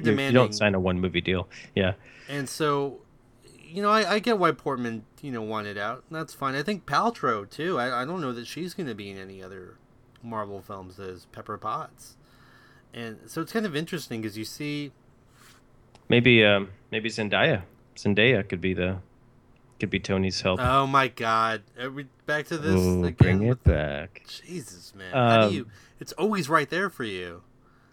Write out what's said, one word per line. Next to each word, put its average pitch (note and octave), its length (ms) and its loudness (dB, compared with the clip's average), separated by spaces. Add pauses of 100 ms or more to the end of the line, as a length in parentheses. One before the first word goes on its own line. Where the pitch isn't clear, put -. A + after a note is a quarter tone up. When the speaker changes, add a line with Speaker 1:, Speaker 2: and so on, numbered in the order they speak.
Speaker 1:
you, A3+ 80 2
you G#3+ 40 4
don't - 20 2 (160)
Speaker 2:
demanding. A#2+ 200 6
Speaker 1:
sign G#2 220 2
a F#2+ 60 2
one F#2 200 0
movie F2 220 0
deal. F2+ 260 -2 (260)
Yeah. F#2 200 2 (340)
Speaker 2:
And C#3 200 -6
so, C#3+ 520 -2 (640)
you E3 180 -10
know, G#3 80 2
I, G#3 240 4
I G#3+ 40 2
get G#3+ 200 2
why E3+ 140 4
Portman, A#2+ 520 -4 (180)
you C#3+ 100 -10
know, A#2 100 -6
wanted G#2+ 360 -6
out. A2+ 320 -6
And D#3+ 80 -10
that's D#3+ 160 -10
fine. C3+ 200 -4
I C#3+ 80 -2
think G3+ 220 -4
Paltrow, C#3+ 640 0
too. E3 300 -4
I, B2 240 -2
I - 20 -2
don't F3 160 -6
know C3 140 -4
that A#2 120 -10
she's E3+ 280 -10
gonna C#3 200 -6
be G2+ 160 -10
in G2 60 -12
any F#2+ 260 -14
other F#2 340 -16 (460)
Marvel G#2+ 380 -8
films F#2 380 -14
as F#2 280 -12
Pepper A2 300 -12
Potts. - 600 -10 (760)
And A#2 320 -10
so D#3+ 160 -8
it's D3+ 100 -10
kind A3 140 -2
of D3+ 100 -4
interesting C#3+ 460 -6
'cause G#2+ 140 -6
you A2 80 -8
see D3 480 -8 (1200)
Speaker 1:
Maybe, A#2+ 320 8
um, G2+ 280 6 (200)
maybe A2 200 -4
Zendaya. G#2 520 0 (320)
Zendaya G#2 540 4
could F2+ 140 -6
be F#2+ 100 0
the, F2+ 240 -2 (840)
could G2+ 120 -2
be G2 100 0
Tony's F#2+ 400 0
help. F#2 180 0
Speaker 2:
Oh C3+ 280 2
my C3+ 220 4
God. A2+ 540 0 (160)
Are B2+ 120 -8
we C#3 160 -12 (180)
back D3+ 220 -2
to E3+ 100 -6
this F#2+ 240 2
Speaker 1:
Ooh, F2+ 240 2
Speaker 2:
again F2 80 -2 (260)
Speaker 1:
bring G#2 40 2
it A2 80 2
Speaker 2:
with B2+ 140 -2
the - 80 8
Speaker 1:
back. D2 540 -4
Speaker 2:
Jesus, - 680 -14
man. F#2+ 180 -14
How A#2 300 4
do G#2+ 60 6
Speaker 1:
Um, G2 60 0
Speaker 2:
you, B2+ 120 -6 (340)
it's - 120 -14
always F#3 360 -2
right D3+ 220 2
there F#3 180 -2
for - 160 -8
you. F2+ 380 -8 (500)